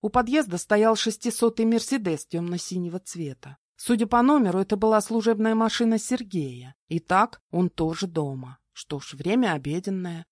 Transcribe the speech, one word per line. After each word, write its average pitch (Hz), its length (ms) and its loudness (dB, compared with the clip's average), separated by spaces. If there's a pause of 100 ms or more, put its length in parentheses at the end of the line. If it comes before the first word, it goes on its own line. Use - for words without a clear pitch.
У 214 80 -2
подъезда 240 500 2
стоял 214 380 4
шестисотый 226 680 0
«Мерседес» 226 600 0
темно-синего 175 720 -6
цвета. 143 600 -12 (180)
Судя 233 300 0
по 240 160 4
номеру, 240 380 4
это 196 160 0
была 220 240 4
служебная 220 540 0
машина 226 440 2
Сергея. 151 760 -6 (140)
Итак, 185 520 0 (100)
он 175 180 0
тоже 165 380 -4
дома. 139 520 -6 (140)
Что - 280 -10
ж, - 140 -16
время 190 380 0
обеденное. 170 800 -6